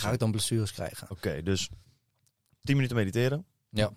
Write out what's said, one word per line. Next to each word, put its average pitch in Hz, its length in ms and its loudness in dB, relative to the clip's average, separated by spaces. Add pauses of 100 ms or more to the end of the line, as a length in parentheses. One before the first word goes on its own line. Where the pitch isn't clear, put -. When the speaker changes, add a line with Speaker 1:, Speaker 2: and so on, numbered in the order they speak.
Speaker 1:
ga 101 60 -2
Speaker 2:
zo. 110 60 2
Speaker 1:
ik 123 60 0
dan 110 120 4
blessures 107 400 0
krijgen. - 400 -8
Speaker 2:
Oké, 80 320 -4
dus 92 260 0 (920)
tien 139 120 2
minuten 127 220 2
mediteren. 117 480 2 (240)
Speaker 1:
Ja. 104 280 2